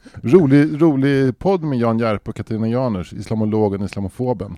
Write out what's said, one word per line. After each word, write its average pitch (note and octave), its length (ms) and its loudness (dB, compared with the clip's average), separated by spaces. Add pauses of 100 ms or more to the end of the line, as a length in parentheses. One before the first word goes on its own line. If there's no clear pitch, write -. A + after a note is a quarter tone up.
(220)
Rolig, D3 600 4
rolig C3+ 560 2
podd F#3 240 0
med C#3+ 160 -2
Jan A2+ 200 0
Järpe A2+ 320 -2
och - 60 -10
Katarina A2 320 -4
Janouch, A2+ 440 -4
islamologen, G#2+ 680 -2
islamofoben. G2+ 760 -6